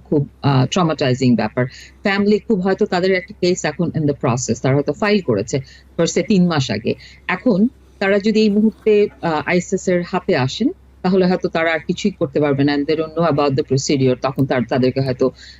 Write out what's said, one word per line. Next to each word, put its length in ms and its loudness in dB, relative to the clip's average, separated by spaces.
খুব, 220 0
আহ, 240 2
ট্রমাটাইজিং 680 0
ব্যাপার। 300 -2
ফ্যামিলি 380 2
খুব 200 -2
হয়তো 260 0
তাদের 280 0
একটা 280 -4
কেস 240 0
এখন 240 -2
in 120 -4
the 120 0
process, 480 -2
তারা 140 0
হয়তো 180 0
ফাইল 280 0
করেছে 400 -2
per 160 0
se 140 0
তিন 200 4
মাস 240 0
আগে। 220 -4
এখন 400 0
তারা 200 0
যদি 200 2
এই 100 4
মুহূর্তে, 580 2
আহ, 240 -2
আইসিএস 420 -2
এর 160 0
হাতে 320 -2
আসেন, 340 -2
তাহলে 240 2
হয়তো 240 0
তারা 240 0
আর 60 -2
কিছুই 320 -4
করতে 280 -4
পারবে 240 2
না, 120 2
and 100 -2
they 120 -2
don't 220 -6
know 180 2
about 240 0
the 120 -4
procedure, 480 0
তখন 240 -2
তার, 240 -2
তাদেরকে 320 0
হয়তো, 300 -2